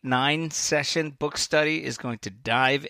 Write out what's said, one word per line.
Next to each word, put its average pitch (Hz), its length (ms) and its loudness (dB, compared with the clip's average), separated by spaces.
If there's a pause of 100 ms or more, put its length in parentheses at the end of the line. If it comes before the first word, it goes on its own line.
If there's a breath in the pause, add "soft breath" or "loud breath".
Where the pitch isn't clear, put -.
nine-session 147 1120 0
book 147 180 -4
study 156 480 2
is 127 140 -6
going 117 220 -6
to - 100 -10
dive 131 600 2